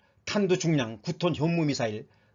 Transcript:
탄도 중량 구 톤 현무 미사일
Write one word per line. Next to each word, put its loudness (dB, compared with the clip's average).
탄도 2
중량 0
구 -4
톤 0
현무 0
미사일 -2